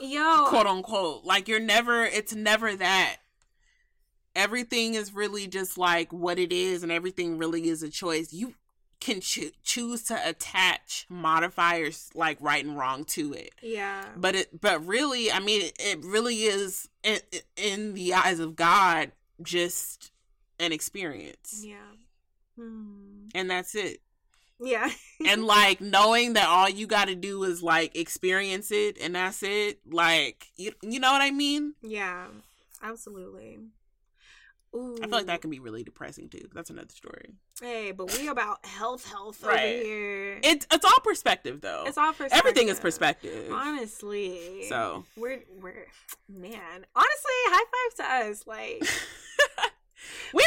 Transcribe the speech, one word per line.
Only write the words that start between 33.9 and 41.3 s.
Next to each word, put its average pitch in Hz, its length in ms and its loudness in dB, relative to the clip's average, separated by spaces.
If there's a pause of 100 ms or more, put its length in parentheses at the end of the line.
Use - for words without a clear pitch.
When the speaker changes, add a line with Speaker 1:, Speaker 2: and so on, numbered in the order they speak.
Speaker 1:
Ooh. 240 260 -10
Speaker 2:
I - 60 -10
feel 214 120 -10
like 196 80 -4
that 170 140 -4
can 160 100 -8
be 135 100 -8
really 117 240 -10
depressing - 440 -14
too. - 240 -18
That's - 160 -14
another - 220 -16
story. - 400 -20 (320)
Speaker 1:
Hey, 226 300 -8
but 190 260 -8
we 285 80 -6
about 233 400 -4
health, 226 420 -8
health 208 360 -14
Speaker 2:
Right. 220 320 2
Speaker 1:
over 240 80 -4
here. 202 580 -6
Speaker 2:
It's, 302 300 4
it's 320 120 4
all 440 200 10
perspective 185 560 0